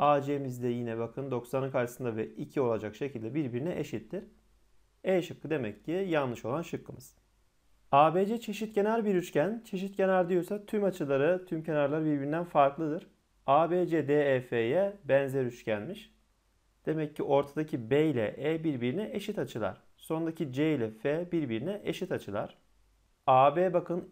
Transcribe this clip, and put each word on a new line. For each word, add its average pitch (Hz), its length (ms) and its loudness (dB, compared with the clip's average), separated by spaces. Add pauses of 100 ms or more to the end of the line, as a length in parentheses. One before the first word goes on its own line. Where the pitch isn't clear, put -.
A 143 200 6
C'miz 135 400 -4
de 123 60 0
yine 120 300 -2
bakın 117 320 -6
doksanın 131 400 -2
karşısında 120 460 -2
ve 110 120 -4
iki 147 320 -6
olacak 107 360 0
şekilde 127 380 -8
birbirine 143 440 -4
eşittir. 156 460 -8 (800)
E 185 180 2
şıkkı - 280 -10
demek 120 340 -4
ki 151 60 -8
yanlış 156 540 -2
olan 135 180 -2
şıkkımız. - 540 -12 (760)
A 151 220 8
B 190 120 2
C 226 140 -2
çeşitkenar 220 640 0
bir 202 100 2
üçgen. 175 500 0
Çeşitkenar 190 640 0
diyorsa 190 380 -2
tüm 202 180 0
açıları, 170 640 2
tüm 160 160 -4
kenarları 151 420 0
birbirinden 147 400 0
farklıdır. 156 640 2 (400)
A 156 240 6
B 180 160 2
C 156 220 0
D 143 260 4
E 127 60 2
F'ye 135 640 0
benzer 135 400 2
üçgenmiş. 120 720 -6 (720)
Demek 156 300 -4
ki - 60 -6
ortadaki 139 680 0
B 151 160 4
ile 120 320 0
E 156 260 -4
birbirine 143 480 -2
eşit 208 260 -6
açılar. 113 440 -6 (140)
Sondaki 160 560 -4
C 151 220 2
ile 113 160 -2
F 156 420 -4
birbirine 151 520 -2
eşit - 280 -4
açılar. 110 460 -6 (680)
A 139 300 8
B 180 160 2
bakın 175 400 -2